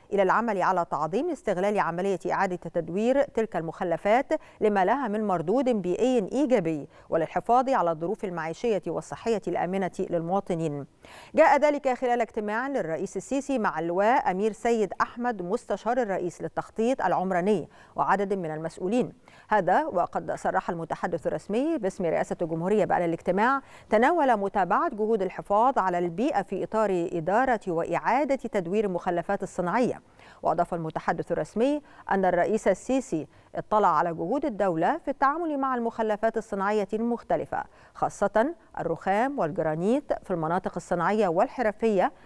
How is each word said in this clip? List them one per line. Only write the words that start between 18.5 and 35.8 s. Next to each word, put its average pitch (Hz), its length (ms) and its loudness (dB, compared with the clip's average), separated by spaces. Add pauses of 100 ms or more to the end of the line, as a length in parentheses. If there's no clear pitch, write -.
المسؤولين. 170 640 -2 (360)
هذا 208 340 4
وقد 180 480 -2
صرح 180 380 -2
المتحدث 170 580 -4
الرسمي 233 500 -2
باسم 190 280 -4
رئاسة 160 360 0
الجمهورية 170 440 0
بأن 160 160 2
الاجتماع 196 600 0 (280)
تناول 262 480 4
متابعة 196 520 0
جهود 214 320 0
الحفاظ 208 560 2
على 185 220 2
البيئة 180 420 0
في 175 220 -4
إطار 190 500 0
إدارة 208 540 2
وإعادة 180 680 0
تدوير 208 500 -2
المخلفات 185 580 -2
الصناعية. 185 580 -2 (420)
وأضاف 170 300 0
المتحدث 165 580 -4
الرسمي 240 500 0 (300)
أن 190 140 2
الرئيس 180 420 2
السيسي 190 600 0 (280)
اطلع 196 420 2
على 170 160 2
جهود 185 320 -2
الدولة 196 520 0
في 294 140 -6
التعامل 294 460 0
مع 269 180 -2
المخلفات 226 600 -2